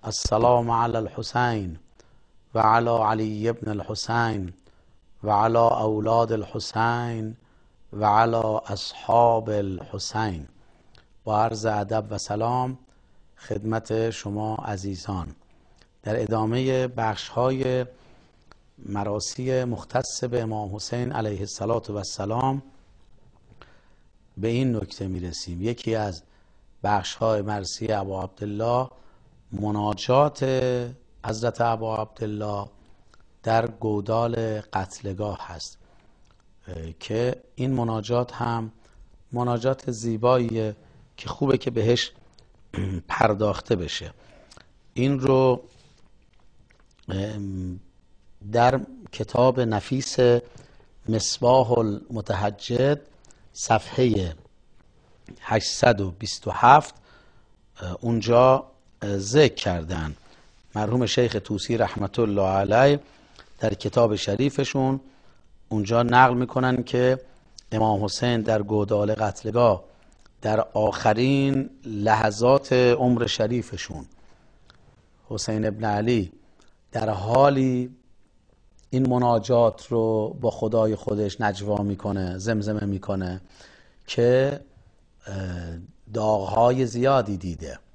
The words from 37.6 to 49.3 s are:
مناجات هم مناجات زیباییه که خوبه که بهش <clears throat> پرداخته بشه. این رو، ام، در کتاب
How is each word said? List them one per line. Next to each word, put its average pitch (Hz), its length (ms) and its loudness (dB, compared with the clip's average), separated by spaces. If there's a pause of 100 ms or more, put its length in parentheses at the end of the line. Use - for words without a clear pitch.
مناجات 117 580 -2
هم 117 400 -4 (600)
مناجات 123 600 -2
زیباییه 113 840 0 (420)
که - 120 -12
خوبه 131 280 2
که 127 140 -4
بهش 117 400 0 (600)
<clears throat> 95 360 -6
پرداخته 107 680 0
بشه. - 380 -8 (800)
این 131 260 0
رو، 131 420 4 (1500)
ام، 98 720 -6 (720)
در 123 300 4 (300)
کتاب 123 480 2